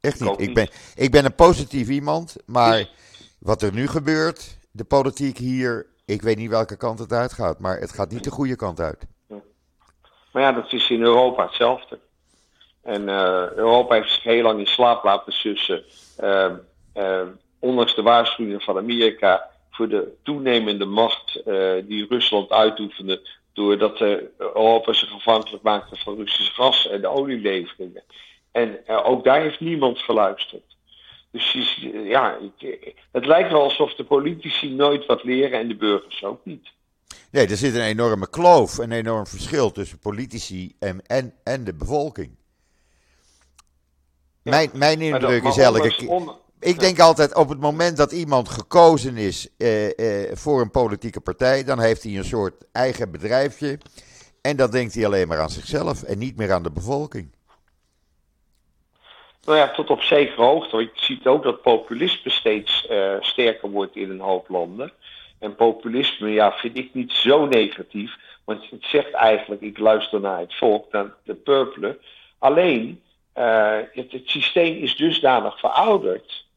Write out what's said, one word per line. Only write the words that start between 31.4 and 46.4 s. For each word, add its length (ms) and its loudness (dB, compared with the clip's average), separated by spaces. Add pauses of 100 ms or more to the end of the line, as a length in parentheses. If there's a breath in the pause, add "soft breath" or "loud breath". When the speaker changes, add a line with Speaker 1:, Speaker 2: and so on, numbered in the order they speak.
Speaker 2:
je 120 -2
ziet, 300 -6
eh, 160 -10
ja, 280 2
ik, 320 -14 (120)
eh, 120 -18 (180 soft breath)
het 140 -4
lijkt 260 4
wel 120 4
alsof 320 -2
de 80 -10
politici 720 -2
nooit 300 2
wat 180 0
leren 360 0
en 80 -4
de 80 -6
burgers 480 -2
ook 220 -10
niet. 220 -16 (640 loud breath)
Speaker 1:
Nee, 160 4
er 100 -2
zit 180 0
een 60 0
enorme 480 0
kloof, 480 6
een 140 -6
enorm 360 -4
verschil 440 -2
tussen 280 -10
politici 800 -10
en, 260 -8
en, 280 -4 (100)
en 200 -6
de 100 -8
bevolking. 640 -6 (2000)
Speaker 2:
Ja. 80 -2
Speaker 1:
Mijn, 220 4
mijn 260 2
Speaker 2:
Maar 100 -2 (100)
dat, 20 0
Speaker 1:
indruk 220 2
Speaker 2:
maar 80 2
Speaker 1:
is 60 2
elke 200 8
Speaker 2:
ondanks 180 2
Speaker 1:
keer, 140 -8
Speaker 2:
on- 260 -4 (240)